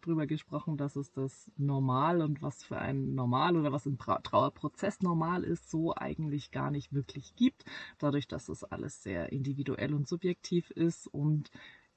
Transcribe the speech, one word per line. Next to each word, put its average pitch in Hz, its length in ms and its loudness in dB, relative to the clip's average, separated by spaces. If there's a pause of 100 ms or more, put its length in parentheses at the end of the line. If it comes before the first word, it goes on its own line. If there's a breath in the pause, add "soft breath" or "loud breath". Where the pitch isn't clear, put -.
drüber 160 260 2
gesprochen, 151 480 -4
dass 143 220 -2
es 143 160 -6
das - 420 -6
Normal 139 640 4
und 151 200 0
was - 240 -6
für - 120 -6
ein 135 380 -2
Normal 131 400 4
oder 147 160 4
was 143 140 -2
im 143 120 -2
Tra-, - 240 -2
Trauerprozess - 800 0
normal 170 440 2
ist, - 260 -4
so 160 240 0
eigentlich 147 560 -4
gar 139 180 -2
nicht 143 220 -4
wirklich 139 440 -4
gibt. - 280 2 (340 loud breath)
Dadurch, 143 300 0
dass - 220 -8
es - 160 -8
alles - 380 -10
sehr 87 280 -4
individuell 135 640 -2
und 147 120 0
subjektiv 175 640 0
ist - 360 0
und 151 420 0 (480 loud breath)